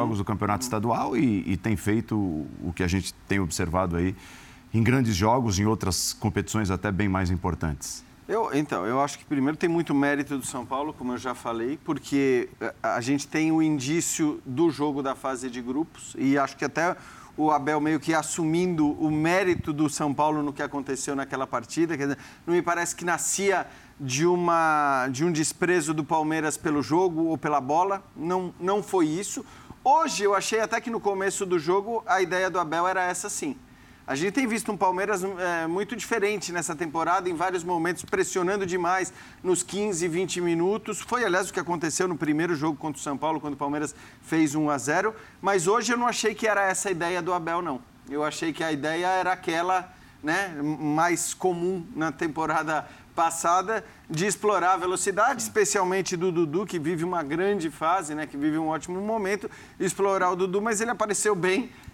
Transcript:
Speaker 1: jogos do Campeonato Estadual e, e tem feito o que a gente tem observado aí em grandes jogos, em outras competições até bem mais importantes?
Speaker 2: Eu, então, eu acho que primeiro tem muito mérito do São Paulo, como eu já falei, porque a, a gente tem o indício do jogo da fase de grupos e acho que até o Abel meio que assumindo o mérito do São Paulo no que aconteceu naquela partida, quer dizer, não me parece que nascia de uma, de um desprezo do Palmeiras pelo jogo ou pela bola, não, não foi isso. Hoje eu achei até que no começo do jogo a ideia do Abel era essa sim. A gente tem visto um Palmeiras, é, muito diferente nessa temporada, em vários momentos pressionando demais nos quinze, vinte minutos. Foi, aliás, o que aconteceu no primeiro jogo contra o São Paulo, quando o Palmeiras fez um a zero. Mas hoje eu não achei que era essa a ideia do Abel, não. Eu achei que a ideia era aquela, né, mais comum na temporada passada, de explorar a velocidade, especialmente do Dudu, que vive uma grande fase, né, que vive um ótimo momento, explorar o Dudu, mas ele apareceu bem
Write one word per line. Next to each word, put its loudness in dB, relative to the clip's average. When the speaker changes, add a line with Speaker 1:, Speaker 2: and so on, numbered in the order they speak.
Speaker 1:
jogos 0
do -4
Campeonato 0
Estadual 0
e, 2
e 0
tem 0
feito 0
o -4
que 0
a 2
gente 0
tem 0
observado 0
aí 2
em 2
grandes 4
jogos, 2
em 4
outras 0
competições 0
até -2
bem 0
mais 2
importantes? -4
Speaker 2:
Eu, 0
então, -2
eu 2
acho -2
que -20
primeiro 0
tem 0
muito 2
mérito 2
do -8
São -8
Paulo, -4
como -6
eu -4
já -4
falei, -4
porque 2
a, 2
a -2
gente 0
tem 2
o 4
indício 0
do 2
jogo 0
da -2
fase -4
de -8
grupos -6
e 2
acho 0
que -6
até 0
o 2
Abel 2
meio 2
que 0
assumindo 2
o 0
mérito 2
do 2
São -2
Paulo 2
no -4
que -8
aconteceu -4
naquela -4
partida, -2
quer -2
dizer, -2
não 0
me 4
parece -2
que -10
nascia 0
de -2
uma, 4
de 0
um 2
desprezo 0
do -2
Palmeiras 0
pelo 0
jogo 2
ou 0
pela 0
bola, 0
não, -2
não 0
foi 2
isso. -4
Hoje 4
eu 4
achei 0
até 0
que -6
no -4
começo 0
do 2
jogo 0
a 4
ideia 2
do 0
Abel 0
era 2
essa -4
sim. -6
A -4
gente 0
tem 2
visto -2
um -2
Palmeiras, 2
é, -2
muito -2
diferente -2
nessa -4
temporada, 0
em 0
vários -2
momentos 0
pressionando 0
demais 0
nos 2
quinze, -2
vinte -2
minutos. 0
Foi, -2
aliás, 2
o -10
que -2
aconteceu -2
no -2
primeiro 2
jogo 0
contra -8
o -14
São -4
Paulo, 0
quando -6
o -8
Palmeiras -4
fez 2
um 2
a 2
zero. 0
Mas 2
hoje 4
eu 2
não 2
achei 0
que -2
era 4
essa 0
a 0
ideia 0
do -2
Abel, -2
não. -4
Eu -2
achei -2
que -6
a 0
ideia -2
era 2
aquela, 0
né, 0
mais 0
comum -2
na -2
temporada -2
passada, 0
de 0
explorar 2
a 2
velocidade, 0
especialmente 0
do 0
Dudu, 0
que -4
vive -2
uma -2
grande 0
fase, 0
né, -6
que -10
vive 0
um 0
ótimo -4
momento, -2
explorar 2
o 0
Dudu, 0
mas 0
ele 0
apareceu 0
bem 0